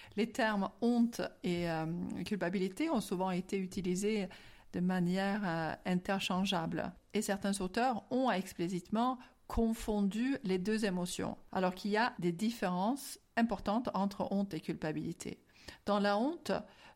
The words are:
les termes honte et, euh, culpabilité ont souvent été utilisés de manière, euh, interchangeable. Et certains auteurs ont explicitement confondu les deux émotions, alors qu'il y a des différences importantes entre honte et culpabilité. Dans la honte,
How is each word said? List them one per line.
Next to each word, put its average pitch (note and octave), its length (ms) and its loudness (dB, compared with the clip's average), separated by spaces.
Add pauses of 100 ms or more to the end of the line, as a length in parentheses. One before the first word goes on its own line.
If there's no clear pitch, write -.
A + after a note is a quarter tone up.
(160)
les A#3 140 0
termes G#3 400 0 (100)
honte A#3 400 4 (220)
et, F3 260 0
euh, D#3+ 160 0 (400)
culpabilité F#3+ 640 0
ont C4 140 2
souvent F#3 280 -2
été F3+ 280 -2
utilisés F#3+ 680 0 (440)
de - 80 -2
manière, F#3 640 2
euh, E3 300 -2 (100)
interchangeable. F3+ 1080 0 (200)
Et G3+ 80 2
certains G3 400 -2
auteurs A3+ 500 0
ont B3+ 200 2
explicitement G3 880 0 (300)
confondu A3+ 960 2
les F#3 140 2
deux G#3+ 260 2
émotions, F3+ 540 -2 (140)
alors F#3 220 2
qu'il G3+ 160 -4
y G#3 60 4
a A#3+ 220 2
des F3 140 2
différences G#3 840 0 (180)
importantes A#3 580 2
entre G3 360 0
honte G3+ 220 0
et D#3 80 -4
culpabilité. E3 800 -4 (460)
Dans G#3 120 2
la G3+ 200 4
honte, C#4+ 340 0 (440)